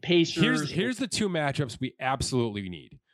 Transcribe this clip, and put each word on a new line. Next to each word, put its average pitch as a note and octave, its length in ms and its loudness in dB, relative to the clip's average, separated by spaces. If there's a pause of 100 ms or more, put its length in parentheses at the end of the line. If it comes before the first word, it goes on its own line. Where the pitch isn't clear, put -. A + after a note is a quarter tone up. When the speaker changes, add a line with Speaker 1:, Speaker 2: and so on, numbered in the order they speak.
Speaker 1:
Pacers E3+ 420 4
Speaker 2:
Here's, D3+ 280 2
Speaker 1:
or - 20 -8
Speaker 2:
here's A3 240 0
the C4 100 -4
two G#3 220 -2
matchups D3 500 -2
we C3 200 -6
absolutely B2 720 -2
need. D2 280 -14 (160)